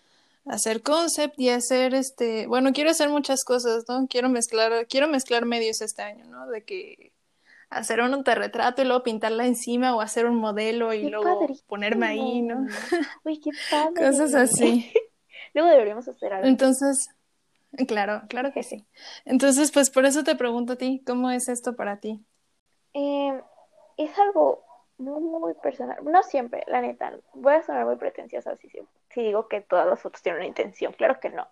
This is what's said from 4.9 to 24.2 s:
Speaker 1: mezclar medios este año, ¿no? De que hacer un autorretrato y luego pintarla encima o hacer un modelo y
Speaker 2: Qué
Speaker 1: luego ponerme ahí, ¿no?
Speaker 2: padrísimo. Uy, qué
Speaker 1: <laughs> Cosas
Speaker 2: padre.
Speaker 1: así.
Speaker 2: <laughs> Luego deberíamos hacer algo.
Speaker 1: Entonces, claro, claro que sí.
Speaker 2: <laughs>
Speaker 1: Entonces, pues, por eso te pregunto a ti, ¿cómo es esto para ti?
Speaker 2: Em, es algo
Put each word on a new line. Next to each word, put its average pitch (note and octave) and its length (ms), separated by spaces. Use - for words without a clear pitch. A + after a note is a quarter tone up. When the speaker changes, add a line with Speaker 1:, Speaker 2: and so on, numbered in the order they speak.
Speaker 1:
mezclar B3+ 380
medios A3+ 360
este G#3+ 200
año, G#3 240
¿no? B3 220
De A3 180
que - 460
hacer A3+ 260
un B3+ 120
autorretrato A#3+ 680
y C4 40
luego B3 180
pintarla A3+ 420
encima B3 500
o A3 60
hacer A3+ 240
un A#3+ 100
modelo A3 580
y G#3+ 100
Speaker 2:
Qué F#3+ 60
Speaker 1:
luego G#3+ 380
ponerme G#3+ 400
ahí, A#3+ 340
¿no? A#3+ 240
Speaker 2:
padrísimo. - 360
Uy, D#4 140
qué D4+ 120
Speaker 1:
<laughs> D#4 440
Cosas C#4 360
Speaker 2:
padre. C4 120
Speaker 1:
así. A#3+ 540
Speaker 2:
<laughs> - 560
Luego E4 160
deberíamos A#3+ 380
hacer A3 260
algo. F#3+ 140
Speaker 1:
Entonces, C4 640
claro, G#3+ 400
claro B3+ 260
que A#3 100
sí. - 220
Speaker 2:
<laughs> - 200
Speaker 1:
Entonces, C4+ 460
pues, C#4 180
por C4 160
eso C#4 180
te D#4 120
pregunto A#3+ 380
a - 40
ti, C4 280
¿cómo B3 240
es B3 180
esto A#3+ 280
para G3+ 240
ti? G#3+ 260
Speaker 2:
Em, C#4+ 480
es D4+ 200
algo G4 460